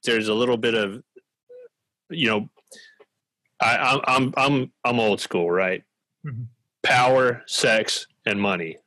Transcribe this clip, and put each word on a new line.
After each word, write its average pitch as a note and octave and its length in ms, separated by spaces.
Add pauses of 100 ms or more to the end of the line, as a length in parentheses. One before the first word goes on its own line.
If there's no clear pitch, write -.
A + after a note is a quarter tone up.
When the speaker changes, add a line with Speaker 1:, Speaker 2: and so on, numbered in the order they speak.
Speaker 1:
there's A2 240
a G#2+ 40
little A#2+ 240
bit A2+ 180
of, G#2+ 280 (1040)
you D#3+ 200
know, G#2+ 200 (1120)
I, A#2 160
I'm, C3+ 280
I'm, C3 300
I'm, C3+ 360 (120)
I'm A#2+ 160
old G#2 220
school, E2+ 280
right? F#2 320 (440)
Speaker 2:
Mm-hmm. B2 180 (400)
Speaker 1:
Power, B2+ 640
sex, - 580 (200)
and G2+ 160
money, F2+ 460